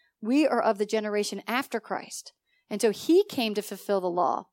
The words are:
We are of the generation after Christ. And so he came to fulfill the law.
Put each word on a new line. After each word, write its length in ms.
We 280
are 140
of 180
the 60
generation 640
after 320
Christ. 540
And 100
so 80
he 340
came 300
to 80
fulfill 400
the 80
law. 420